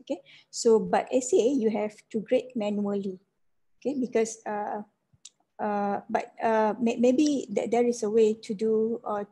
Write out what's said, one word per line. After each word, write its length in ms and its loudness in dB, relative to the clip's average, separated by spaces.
Okay, 160 -8
so 260 4
but 320 0
essay 480 2
you 160 0
have 240 -4
to 80 -4
grade 340 -2
manually. 640 -4
Okay, 200 -4
because, 440 -2
uh, 360 -6
uh, 480 -2
but, 240 -4
uh, 380 2
may-, 160 0
maybe 520 2
th-, 220 -4
there 140 2
is 180 0
a 80 -2
way 220 6
to 200 -8
do, 520 0
uh, 280 -4